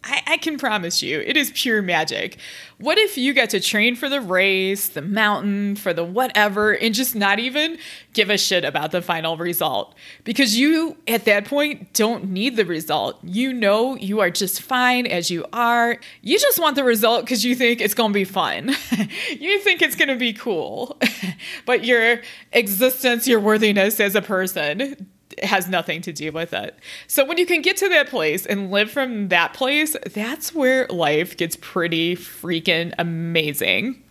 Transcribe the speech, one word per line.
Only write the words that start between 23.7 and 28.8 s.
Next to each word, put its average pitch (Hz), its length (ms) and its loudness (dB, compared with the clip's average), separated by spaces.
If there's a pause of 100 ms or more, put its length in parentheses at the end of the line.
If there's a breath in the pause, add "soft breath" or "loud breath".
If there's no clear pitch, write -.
as 202 160 2
a 202 60 4
person 185 840 -4 (360)
has 190 240 0
nothing 170 340 -2
to 175 120 -10
do 151 180 -8
with 165 220 -8
it. - 240 -8 (300 loud breath)
So - 180 2
when 330 120 -2
you 359 80 4
can 349 160 0
get 381 160 2
to 392 120 2
that 302 180 4
place 165 380 0
and 196 260 -2
live 208 200 2